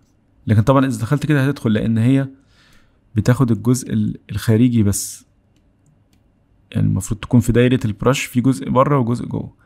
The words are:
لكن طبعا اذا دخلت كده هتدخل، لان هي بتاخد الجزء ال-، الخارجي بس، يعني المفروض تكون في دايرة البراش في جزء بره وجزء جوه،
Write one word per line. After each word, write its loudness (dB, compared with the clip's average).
لكن 4
طبعا 4
اذا -4
دخلت -4
كده 0
هتدخل، -2
لان 0
هي 2
بتاخد 2
الجزء -2
ال-، -4
الخارجي 2
بس، -4
يعني 0
المفروض -2
تكون 2
في 0
دايرة 2
البراش 0
في -4
جزء 0
بره 2
وجزء -4
جوه، -8